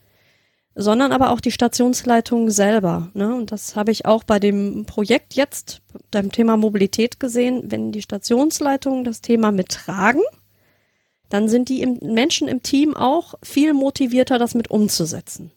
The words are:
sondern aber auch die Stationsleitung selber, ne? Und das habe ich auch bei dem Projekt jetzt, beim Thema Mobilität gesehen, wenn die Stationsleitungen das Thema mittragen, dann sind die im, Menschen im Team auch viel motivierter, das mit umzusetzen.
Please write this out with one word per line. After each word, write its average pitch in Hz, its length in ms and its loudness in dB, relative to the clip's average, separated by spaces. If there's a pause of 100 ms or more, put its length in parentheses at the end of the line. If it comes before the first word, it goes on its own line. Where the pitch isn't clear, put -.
(760)
sondern 226 360 2
aber 262 200 2
auch 240 100 0
die 247 100 -2
Stationsleitung 233 1000 0
selber, 190 640 2
ne? 208 180 -2
Und 233 180 -6
das - 240 -10
habe 208 160 -2
ich - 140 -4
auch 220 180 0
bei 208 160 0
dem 202 460 -2
Projekt 214 480 -2
jetzt, - 480 -4 (300)
beim 196 200 -2
Thema 226 260 2
Mobilität 214 640 0
gesehen, 247 520 -2
wenn 220 200 -4
die 214 120 -8
Stationsleitungen 269 1000 0
das 233 180 -6
Thema 226 300 2
mittragen, 196 680 0 (1080)
dann 214 200 0
sind 247 200 2
die 262 120 -4
im, 247 200 -2
Menschen 254 460 0
im 254 160 -4
Team 285 320 2
auch 277 380 0 (100)
viel 302 300 2
motivierter, 262 640 2
das 233 160 0
mit 233 160 -2
umzusetzen. 175 880 -2